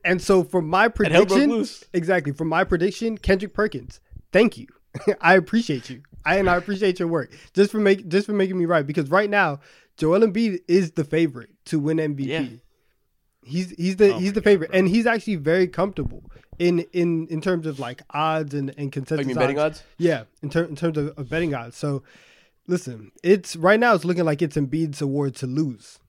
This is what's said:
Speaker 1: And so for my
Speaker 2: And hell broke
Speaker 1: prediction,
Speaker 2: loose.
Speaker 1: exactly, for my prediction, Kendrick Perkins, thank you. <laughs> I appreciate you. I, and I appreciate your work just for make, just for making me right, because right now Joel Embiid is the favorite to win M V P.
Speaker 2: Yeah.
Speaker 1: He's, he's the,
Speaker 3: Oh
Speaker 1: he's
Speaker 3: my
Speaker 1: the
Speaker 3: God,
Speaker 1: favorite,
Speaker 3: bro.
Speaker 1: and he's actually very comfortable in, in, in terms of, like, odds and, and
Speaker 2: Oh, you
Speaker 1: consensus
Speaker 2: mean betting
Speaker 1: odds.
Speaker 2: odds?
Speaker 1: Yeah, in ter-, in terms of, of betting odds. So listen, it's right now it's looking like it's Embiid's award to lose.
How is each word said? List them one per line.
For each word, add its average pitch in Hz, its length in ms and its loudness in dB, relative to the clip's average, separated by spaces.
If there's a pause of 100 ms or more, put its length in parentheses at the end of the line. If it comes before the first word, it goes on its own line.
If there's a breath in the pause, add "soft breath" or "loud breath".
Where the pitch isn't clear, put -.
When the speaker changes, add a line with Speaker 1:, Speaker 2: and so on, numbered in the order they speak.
Speaker 1:
And 175 180 0
so 190 200 4
for 180 200 -2
my 180 220 2
Speaker 2:
And 233 80 2 (160)
hell 175 180 6
broke - 20 -10
Speaker 1:
prediction, 277 220 4
Speaker 2:
loose. - 420 -4
Speaker 1:
exactly, 165 400 0
for 160 120 -6
my 165 200 0
prediction, 202 540 -2
Kendrick 190 340 0
Perkins, 151 480 -6 (320)
thank 214 240 4
you. 113 100 -16 (300)
<laughs> - 240 -2
I 175 140 6
appreciate 180 560 0
you. 127 120 -16 (220)
I, 170 120 2
and 196 140 2
I 175 60 4
appreciate 185 420 -2
your 170 100 -2
work 160 220 -4 (240 loud breath)
just 202 160 4
for 220 80 -4
make, 196 300 2
just 196 180 0
for 214 60 -6
making 190 260 0
me 175 80 0
right, 160 200 0
because 147 240 -4
right 202 200 2
now 175 300 0 (360 soft breath)
Joel 165 240 2
Embiid 214 480 2
is 175 240 2
the 160 120 -2
favorite 147 460 -2 (160)
to 160 120 -4
win 156 220 -2
M 151 160 -4
V 139 80 -6
P. 127 60 -6
Speaker 2:
Yeah. 147 160 -4 (960)
Speaker 1:
He's, 175 280 -6
he's 185 260 -4
the, 202 180 6
Speaker 3:
Oh - 40 -2
Speaker 1:
he's 185 120 -2
Speaker 3:
my - 40 -8
Speaker 1:
the 214 60 0
Speaker 3:
God, - 40 -14
Speaker 1:
favorite, 196 260 4
Speaker 3:
bro. 185 80 2
Speaker 1:
and 190 100 4
he's 220 180 2
actually 220 300 0
very 170 320 2
comfortable 180 540 -4 (360 soft breath)
in, 175 220 2 (120)
in, 170 360 0
in 160 120 -6
terms 170 260 -2
of, 147 120 -8
like, 123 320 -10
odds 156 420 -2
and, 139 180 -4
and - 80 -16
Speaker 2:
Oh, 147 40 -6
you 139 80 -6
Speaker 1:
consensus 143 360 -4
Speaker 2:
mean 123 100 -2
betting 139 220 0
Speaker 1:
odds. 156 200 -2
Speaker 2:
odds? - 60 -20 (120)
Speaker 1:
Yeah, 156 280 0 (180)
in 143 80 -8
ter-, 170 140 0
in 156 120 -10
terms 165 220 -4
of, 151 200 -6
of 127 120 -12
betting 160 240 -2
odds. 117 220 -10
So 139 260 -4 (640 soft breath)
listen, 127 440 -6 (120)
it's 180 340 2
right 190 240 4
now 240 140 4
it's 165 100 -2
looking 175 200 0
like 151 180 0
it's 160 140 -4
Embiid's 151 440 -2
award 139 360 -2
to 131 100 -8
lose. 127 520 -6 (100)